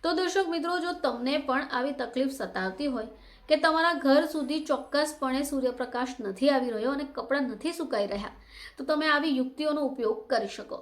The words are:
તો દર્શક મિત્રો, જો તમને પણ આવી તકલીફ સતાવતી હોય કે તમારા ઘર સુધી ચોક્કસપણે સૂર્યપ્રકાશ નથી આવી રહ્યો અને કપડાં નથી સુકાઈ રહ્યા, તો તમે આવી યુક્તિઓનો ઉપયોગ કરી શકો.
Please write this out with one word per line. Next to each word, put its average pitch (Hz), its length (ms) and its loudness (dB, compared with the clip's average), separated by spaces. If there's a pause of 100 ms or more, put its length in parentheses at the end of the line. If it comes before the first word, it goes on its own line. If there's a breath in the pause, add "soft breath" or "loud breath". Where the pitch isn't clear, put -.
તો 330 100 0
દર્શક 359 360 2
મિત્રો, 339 300 -2
જો 349 140 -2
તમને 254 460 -2
પણ 277 340 0
આવી 269 200 -2
તકલીફ 262 380 -2
સતાવતી 190 560 -4
હોય 240 220 -4 (400 loud breath)
કે 311 80 8
તમારા 320 360 4
ઘર 277 340 6
સુધી 311 380 -2
ચોક્કસપણે 285 800 0
સૂર્યપ્રકાશ 254 760 -2
નથી 214 300 2
આવી 254 200 2
રહ્યો 220 220 -2
અને 285 120 -4
કપડાં 277 380 -2
નથી 254 300 -4
સુકાઈ 247 340 -2
રહ્યા, 202 300 -6 (420 loud breath)
તો 269 60 -8
તમે 302 220 2
આવી 294 300 2
યુક્તિઓનો 294 440 0
ઉપયોગ 240 460 -2
કરી 220 220 0
શકો. - 340 -10